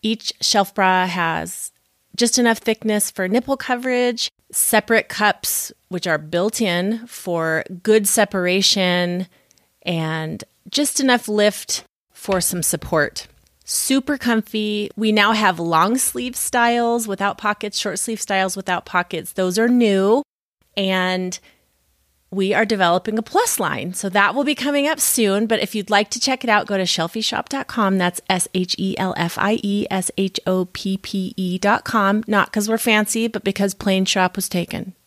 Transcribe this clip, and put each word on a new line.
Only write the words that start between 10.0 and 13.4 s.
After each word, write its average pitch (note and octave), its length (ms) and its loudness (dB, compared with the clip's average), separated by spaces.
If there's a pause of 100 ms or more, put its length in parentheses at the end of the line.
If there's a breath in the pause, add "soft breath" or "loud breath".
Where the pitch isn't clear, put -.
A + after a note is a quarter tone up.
just C#4 280 0
enough B3+ 280 2
lift G#3 560 0 (280)
for F#3+ 300 -2
some F3 220 -2
support. - 640 -2 (380)